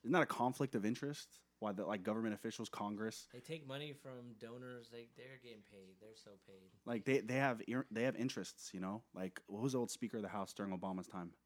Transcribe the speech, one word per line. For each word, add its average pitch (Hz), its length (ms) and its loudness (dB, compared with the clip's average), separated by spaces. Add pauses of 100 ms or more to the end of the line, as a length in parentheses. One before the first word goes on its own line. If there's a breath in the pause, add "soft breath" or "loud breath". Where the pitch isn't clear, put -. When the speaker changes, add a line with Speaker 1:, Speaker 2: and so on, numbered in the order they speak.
Speaker 1:
Isn't 120 100 4
that 160 100 10
a - 40 6
conflict 127 480 2
of 104 100 2
interest? 139 540 0 (200)
Why 104 140 0
the, 95 120 0
like, 95 180 0
government 110 320 2
officials, 113 340 -4
Congress, 107 640 -2
Speaker 2:
They 123 80 -12
take 156 260 -8
money 143 240 -6
from 127 480 -10
donors. 120 500 -10
They, 117 180 -12 (100)
they're 131 260 -14
getting 110 260 -14
paid. 95 300 -18
They're 107 160 -18
so 107 160 -18 (160)
paid. 95 220 -20 (160)
Speaker 1:
like, 120 180 0
they, 135 160 6
they 113 160 0
have 131 320 4
ear-, 123 240 2
they 113 120 4
have 131 120 4
interests, - 580 -2
you 92 60 -4
know? 98 220 -2 (120)
Like, 92 340 -4
what 101 140 -2
was 131 120 4
the 127 60 4
old 117 120 2
Speaker 117 260 -2
of 107 60 0
the 92 60 -2
House 98 240 -2
during 101 240 -2
Obama's 92 300 -2
time? 90 240 -6 (140)